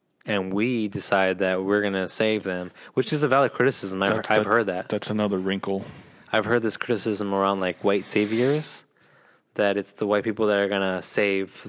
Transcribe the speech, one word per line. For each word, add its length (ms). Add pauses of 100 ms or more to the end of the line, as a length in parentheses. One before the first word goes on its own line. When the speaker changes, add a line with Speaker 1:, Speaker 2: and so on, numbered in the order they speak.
(240)
Speaker 1:
And 280
we 340
decide 520
that 260
we're 180
gonna 260
save 360
them, 260 (240)
which 180
is 120
a 40
valid 240
criticism. 500
I've, 140
Speaker 2:
That, 140
Speaker 1:
I've 140
Speaker 2:
that, 60
Speaker 1:
heard 160
that. 220
Speaker 2:
that's 220
another 280
wrinkle. 460 (480)
Speaker 1:
I've 120
heard 180
this 140
criticism 580
around, 240
like, 240
white 240
saviors, 800 (720)
that 220
it's 160
the 140
white 160
people 240
that 120
are 100
gonna 340
save 640